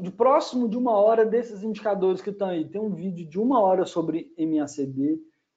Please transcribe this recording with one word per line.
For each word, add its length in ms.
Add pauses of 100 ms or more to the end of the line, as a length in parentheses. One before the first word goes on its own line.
de 100
próximo 580
de 80
uma 160
hora 320
desses 380
indicadores 580
que 100
estão 180
aí. 200
Tem 120
um 140
vídeo 320
de 120
uma 220
hora 240
sobre 520
M 240
A 80
C 180
D, 340 (360)